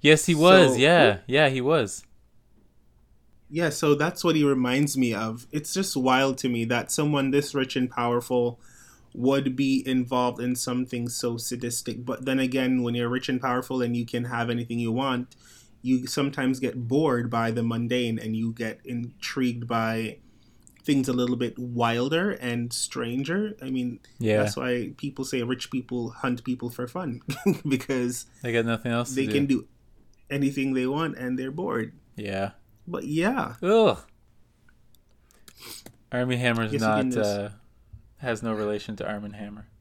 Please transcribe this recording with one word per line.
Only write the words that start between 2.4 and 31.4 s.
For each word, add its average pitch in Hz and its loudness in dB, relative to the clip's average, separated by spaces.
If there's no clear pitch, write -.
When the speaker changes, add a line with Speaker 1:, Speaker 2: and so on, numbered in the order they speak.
Speaker 2:
Yeah, 160 0
so 147 4
that's 156 0
what 160 4
he 151 4
reminds 135 2
me 123 2
of. 113 -4
It's 151 -6
just 190 -2
wild 131 4
to 127 -2
me 117 0
that 120 -2
someone 143 0
this 143 0
rich 131 -2
and 127 0
powerful 120 0
would 135 2
be 135 2
involved 123 0
in 123 -2
something 123 -4
so 120 -4
sadistic. 120 -6
But 127 -6
then 131 0
again, 127 0
when 120 -2
you're 120 -2
rich 123 -4
and 127 -2
powerful 127 -2
and 120 -2
you 120 -2
can 120 -4
have 117 -2
anything 117 -4
you 117 0
want, 127 -2
you 127 0
sometimes 135 0
get 123 -4
bored 127 2
by 113 2
the 117 -2
mundane 117 0
and 110 -4
you 113 -2
get 113 -6
intrigued 120 -4
by 113 -2
things 135 2
a 131 0
little 123 2
bit 120 -4
wilder 123 0
and 120 -4
stranger. 139 -4
I 131 -8
mean, 123 -4
Speaker 1:
Yeah. 107 4
Speaker 2:
that's 104 0
why 123 -2
people 135 -6
say 131 -2
rich 123 -4
people 120 -6
hunt 123 -4
people 123 -6
for 123 -8
fun, 139 -8
<laughs> - 0
because 127 -2
Speaker 1:
They 120 -4
got 117 2
nothing 117 -2
else 120 -2
to 127 -8
Speaker 2:
they 135 0
Speaker 1:
do. 151 -2
Speaker 2:
can 143 2
do 135 0
anything 135 0
they 127 0
want 143 -2
and 127 -6
they're 131 -6